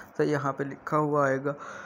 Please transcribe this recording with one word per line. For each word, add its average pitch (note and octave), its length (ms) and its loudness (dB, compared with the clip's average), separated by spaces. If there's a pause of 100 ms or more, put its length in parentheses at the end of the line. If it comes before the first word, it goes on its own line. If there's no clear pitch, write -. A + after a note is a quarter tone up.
(160)
तो D3+ 80 2
यहाँ C#3+ 280 0
पे C#3+ 120 -4
लिखा C#3 340 -4
हुआ D3 280 4
आएगा C3+ 280 0 (320)